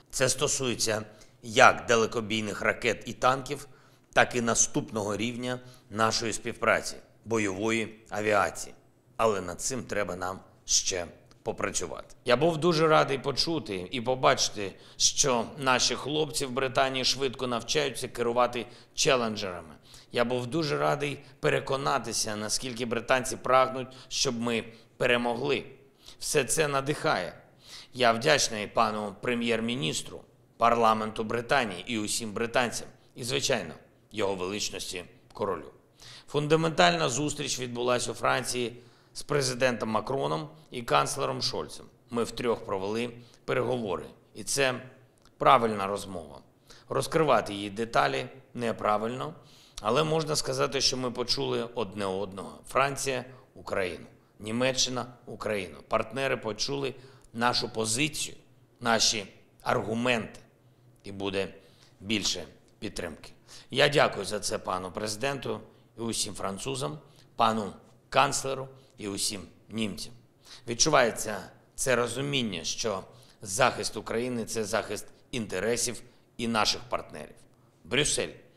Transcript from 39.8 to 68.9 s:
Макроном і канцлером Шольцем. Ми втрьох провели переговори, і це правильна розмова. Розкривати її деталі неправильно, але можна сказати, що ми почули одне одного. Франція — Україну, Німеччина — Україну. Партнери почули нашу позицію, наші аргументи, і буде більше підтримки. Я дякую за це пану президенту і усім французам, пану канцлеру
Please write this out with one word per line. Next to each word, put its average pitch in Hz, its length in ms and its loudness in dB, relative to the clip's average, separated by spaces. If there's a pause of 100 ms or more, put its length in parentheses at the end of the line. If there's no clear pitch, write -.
Макроном 139 600 -2 (220)
і 123 100 -8
канцлером 135 600 2
Шольцем. 78 440 -4 (240)
Ми 117 140 -2
втрьох 117 420 -2
провели 104 460 -4 (340)
переговори, 117 600 -2 (300)
і 107 80 -12
це 127 380 0 (560)
правильна 117 500 4
розмова. 92 520 -8 (500)
Розкривати 127 640 2
її 101 160 -4
деталі 131 580 0 (260)
неправильно, 117 800 -2 (480)
але 120 220 2
можна 156 320 0
сказати, 135 460 -2
що - 160 0
ми 127 140 -4
почули 123 640 -2
одне 101 300 -4
одного. 95 600 -6
Франція — 131 580 0 (300)
Україну, 90 500 -4 (340)
Німеччина — 123 680 -2 (200)
Україну. 101 520 -6 (100)
Партнери 127 500 0
почули 123 580 -4 (380)
нашу 120 400 0
позицію, 110 640 -2 (420)
наші 113 460 2 (360)
аргументи, 113 800 0 (640)
і 101 80 -12
буде 98 420 -4 (460)
більше 95 460 -2 (340)
підтримки. 90 520 -10 (400)
Я 139 180 4
дякую 123 360 2
за 104 140 -4
це 101 180 -4
пану 92 340 -4
президенту 107 680 -6 (360)
і 113 40 -10
усім 110 320 -4
французам, 127 640 -6 (360)
пану 110 380 2 (360)
канцлеру 135 580 0 (300)